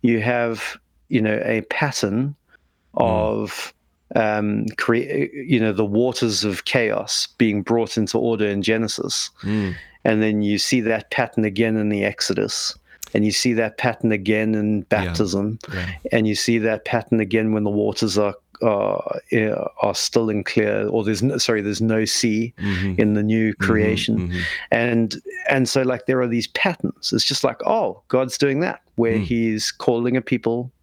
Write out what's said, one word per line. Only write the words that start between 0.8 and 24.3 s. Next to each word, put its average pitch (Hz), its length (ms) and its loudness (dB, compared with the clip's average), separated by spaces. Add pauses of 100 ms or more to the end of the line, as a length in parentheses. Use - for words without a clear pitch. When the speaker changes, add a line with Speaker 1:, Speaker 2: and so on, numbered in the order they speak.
Speaker 1:
you 117 120 2
know, 107 240 2
a 113 180 0
pattern 135 720 -2 (640)
Speaker 2:
Mm. 127 60 2 (400)
Speaker 1:
of, - 320 -10 (400)
um, 107 520 0 (100)
cre-, 135 580 0
you 139 260 0
know, 110 120 2
the 101 120 0
waters 110 600 0
of 98 200 -2
chaos 104 640 -2 (100)
being 104 240 2
brought 113 360 0
into 110 200 0
order 113 280 0
in 101 160 0
Genesis. - 680 -2 (120)
Speaker 2:
Mm. 101 320 -2 (300)
Speaker 1:
And 110 180 4
then 107 200 0
you 104 160 0
see 127 240 0
that 110 280 -2
pattern 113 340 0
again 110 320 0
in 107 140 0
the 101 140 0
Exodus. - 680 -2 (400)
And 104 100 2
you 107 80 2
see 123 220 0
that 110 240 -2
pattern 117 340 0
again 107 420 0
in 104 240 0
Speaker 2:
Yeah. 92 120 -6
Speaker 1:
baptism. 98 680 0 (140)
Speaker 2:
Yeah. 92 140 -4 (260)
Speaker 1:
And 110 160 4
you 107 60 0
see 117 240 0
that 110 260 -2
pattern 113 360 0
again 110 320 2
when 107 120 0
the 104 60 0
waters 104 480 0
are, 101 160 0 (280)
are, 101 580 0 (120)
uh, 107 320 2 (180)
are 101 120 2
still - 360 2
and 104 140 0
clear, 104 440 0
or 110 160 0
there's 104 180 0
no, 139 160 0
sorry, 110 240 0
there's 98 200 -2
no 110 220 2
sea 113 540 0
Speaker 2:
Mm-hmm. 95 420 -2
Speaker 1:
in 107 140 4
the 104 80 2
new 110 300 2
Speaker 2:
Mm-hmm. - 120 -4
Speaker 1:
creation. 110 540 2
Speaker 2:
Mm-hmm. 90 200 -2 (340)